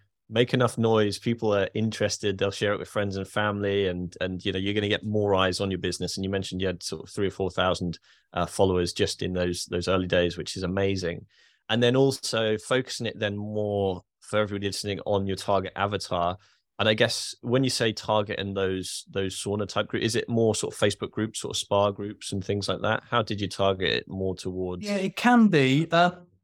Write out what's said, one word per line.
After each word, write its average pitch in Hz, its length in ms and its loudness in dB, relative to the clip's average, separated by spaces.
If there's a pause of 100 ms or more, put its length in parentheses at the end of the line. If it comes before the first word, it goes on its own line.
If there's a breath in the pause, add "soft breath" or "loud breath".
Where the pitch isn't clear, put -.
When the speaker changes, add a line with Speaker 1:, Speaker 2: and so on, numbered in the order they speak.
(300)
Speaker 1:
make 120 240 2
enough 123 240 2
noise, 110 400 4
people 117 340 0
are 98 220 2
interested, 104 640 -2
they'll 98 140 0
share 104 200 0
it 104 60 -2
with - 100 -8
friends 101 280 -4
and 95 100 -4
family, 101 640 0
and, 90 320 -6
and, 92 240 -4
you 101 80 0
know, 95 80 -2
you're 98 140 -2
gonna 104 140 2
get 104 160 0
more 104 300 2
eyes 92 260 2
on 98 120 0
your 87 80 -2
business. 90 360 -4
And 95 80 -4
you 95 60 -4
mentioned 95 300 -4
you 95 80 0
had 90 160 -6
sort - 180 -8
of - 80 -18
three 101 160 -2
or 90 60 -2
four 95 180 -4
thousand, 90 480 0 (340 soft breath)
uh, 87 140 0
followers 90 460 2
just - 300 -2
in 92 100 -4
those, 90 320 -2
those 90 240 -4
early 92 180 2
days, 87 320 2
which - 180 -8
is 95 60 -6
amazing. 92 640 -2 (420 soft breath)
And 113 140 2
then 120 140 4
also 113 640 2
focusing 127 480 -2
it - 120 -6
then 104 180 -2
more 104 680 -2 (180)
for - 180 -2
everybody 101 300 0
listening 98 360 -4
on 98 220 0
your 95 80 -2
target 95 400 0
avatar. 92 640 -2 (400 soft breath)
And 104 100 2
I 110 60 4
guess - 480 0
when 123 200 2
you 127 80 2
say 117 220 0
target 107 480 -2
and 98 160 -6
those, 95 520 -4
those 98 280 -4
sauna 104 320 -4
type 107 180 -2
group, - 160 -4
is 110 140 0
it - 120 -2
more 113 260 2
sort - 200 -4
of - 60 -14
Facebook 104 320 0
groups, 110 260 -4
sort - 160 -8
of - 40 -2
spa 101 340 2
groups 101 400 -10
and 98 120 -4
things 101 240 -2
like 95 120 -2
that? 107 280 0
How 120 140 2
did 104 180 -6
you 101 60 -2
target 95 460 0
it - 160 -2
more 95 260 -4
towards? 90 500 -6
Speaker 2:
Yeah, 202 120 -2
it 190 180 -2
can 240 320 8
be. 147 460 6
Uh, 175 200 6 (320)